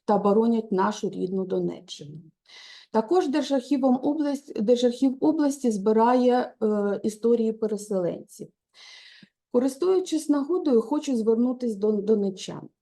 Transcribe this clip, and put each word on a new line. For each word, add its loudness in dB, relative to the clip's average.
та 2
боронять 2
нашу 0
рідну -4
Донеччину. -8
Також 2
Держархівом 0
область-, -4
Держархів 2
області 0
збирає, 2
е, 0
історії 0
переселенців. -6
Користуючись 0
нагодою, 2
хочу -4
звернутись 0
до 0
донеччан. -2